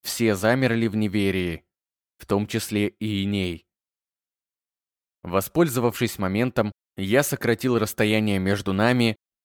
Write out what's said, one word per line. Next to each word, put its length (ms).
Все 320
замерли 520
в 100
неверии, 680
в 80
том 200
числе 420
и 360
Иней. 420
Воспользовавшись 960
моментом, 540
я 260
сократил 560
расстояние 600
между 340
нами 440